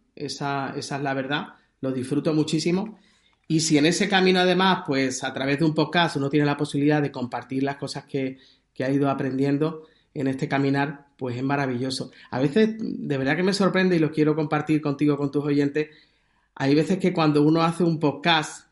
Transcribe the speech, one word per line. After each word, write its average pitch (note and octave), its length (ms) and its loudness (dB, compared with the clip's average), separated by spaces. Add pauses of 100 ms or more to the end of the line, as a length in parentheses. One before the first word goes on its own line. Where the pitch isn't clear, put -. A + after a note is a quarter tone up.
(160)
esa, C#3 600 -6
esa C#3+ 200 -6
es C3+ 60 -6
la C#3 120 -2
verdad, C3+ 340 -4 (320)
lo C3 120 -4
disfruto C#3+ 420 -2
muchísimo. E3+ 640 0 (480)
Y D#3+ 140 2
si D#3 180 4
en C#3+ 80 6
ese F3+ 220 2
camino, F#3 320 4
además, F3+ 460 2
pues C3+ 360 -2
a C3 100 -6
través C3+ 280 -2
de D#3+ 60 4
un D3+ 80 2
podcast D#3+ 420 0
uno C#3 120 -2
tiene D3 180 2
la C#3+ 100 0
posibilidad D3 440 0
de C#3+ 120 -2
compartir B2+ 500 -6
las C#3 140 -2
cosas C#3 300 -10
que, C3 320 -6 (340)
que - 120 -6
ha C3 60 -2
ido C#3 180 2
aprendiendo C#3 760 -2 (280)
en C3 140 -6
este C3+ 220 -4
caminar, C#3 580 -2 (100)
pues B2 200 -8
es B2+ 80 -6
maravilloso. C3 640 -4 (200)
A B2+ 100 -4
veces, G#3+ 380 2
de C#3+ 400 -6
verdad C3+ 180 0
que F3 80 0
me G3 80 2
sorprende F#3 420 2
y E3 60 4
lo D3 100 2
quiero D3+ 240 2
compartir D3+ 460 0
contigo, D3 360 0
con C#3 140 -2
tus C#3+ 140 -2
oyentes, D3 440 0 (680)
hay C#3 180 2
veces E3 240 2
que F3+ 140 0
cuando D3+ 300 4
uno D#3 200 4
hace E3+ 200 0
un E3 160 2
podcast, D#3 720 -2